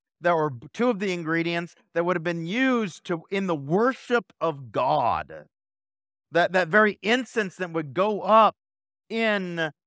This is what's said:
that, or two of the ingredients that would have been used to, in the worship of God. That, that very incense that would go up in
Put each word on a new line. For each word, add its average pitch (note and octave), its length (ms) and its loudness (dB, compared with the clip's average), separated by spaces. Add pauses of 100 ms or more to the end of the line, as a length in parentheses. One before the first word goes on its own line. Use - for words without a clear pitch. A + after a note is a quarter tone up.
(200)
that, F3 140 2
or D3+ 180 0 (220)
two A#3+ 160 2
of G#3+ 100 0
the F#3+ 140 -2
ingredients E3+ 600 -2 (180)
that E3+ 100 0
would F3+ 140 0
have D#3+ 60 -6
been E3+ 220 -4
used A#3 600 -2
to, E3+ 160 -4 (100)
in G3 160 -2
the F3 80 0
worship G#3 840 -2
of C#3 320 -6
God. G2 720 0 (880)
That, E3+ 180 2
that F3+ 160 2
very G#3 340 4
incense A3 540 -2
that F3+ 160 -6
would D#3+ 220 -4
go G3 300 0
up G#3 340 6 (500)
in F#3+ 640 -2 (160)